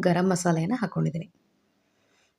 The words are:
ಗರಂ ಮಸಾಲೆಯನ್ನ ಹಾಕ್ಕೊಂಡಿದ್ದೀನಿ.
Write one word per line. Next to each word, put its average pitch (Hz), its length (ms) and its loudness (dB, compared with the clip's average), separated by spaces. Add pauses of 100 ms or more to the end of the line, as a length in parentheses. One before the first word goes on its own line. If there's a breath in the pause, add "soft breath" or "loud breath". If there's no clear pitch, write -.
ಗರಂ 180 220 2
ಮಸಾಲೆಯನ್ನ 170 520 0
ಹಾಕ್ಕೊಂಡಿದ್ದೀನಿ. 160 480 -4 (1080)